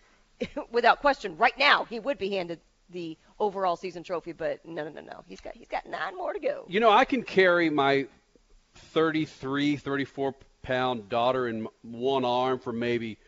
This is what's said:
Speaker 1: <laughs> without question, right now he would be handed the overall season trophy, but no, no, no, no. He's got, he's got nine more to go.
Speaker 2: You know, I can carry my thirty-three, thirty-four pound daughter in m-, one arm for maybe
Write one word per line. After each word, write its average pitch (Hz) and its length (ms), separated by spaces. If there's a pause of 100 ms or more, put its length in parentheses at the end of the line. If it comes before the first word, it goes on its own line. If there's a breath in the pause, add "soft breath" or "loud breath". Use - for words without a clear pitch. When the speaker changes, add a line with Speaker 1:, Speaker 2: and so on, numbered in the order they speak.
(280 soft breath)
Speaker 1:
<laughs> - 440
without 233 280
question, 214 360
right 233 220
now 262 260
he 226 160
would 220 180
be 196 120
handed 175 280 (320)
the 170 260 (220 soft breath)
overall 190 380
season 175 260
trophy, 165 300
but 147 340
no, 165 180
no, 156 60
no, 147 100
no. - 260
He's 185 140
got, - 160
he's 233 120
got - 180
nine - 300
more 359 160
to 403 80
go. 160 280
Speaker 2:
You 180 120
know, 233 100
I 233 140
can 254 180
carry 175 480
my 139 360 (680)
thirty-three, 147 1000
thirty-four 139 580 (280)
pound 127 460
daughter 123 400
in 113 120
m-, 113 80 (140)
one 123 420
arm 127 340
for 123 140
maybe 117 560